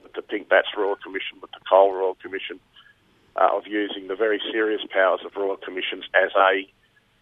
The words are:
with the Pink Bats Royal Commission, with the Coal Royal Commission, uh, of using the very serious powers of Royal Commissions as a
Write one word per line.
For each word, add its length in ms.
with 100
the 80
Pink 260
Bats 300
Royal 180
Commission, 460
with 100
the 160
Coal 240
Royal 300
Commission, 380
uh, 160
of 160
using 400
the 80
very 240
serious 380
powers 360
of 100
Royal 220
Commissions 560
as 240
a 280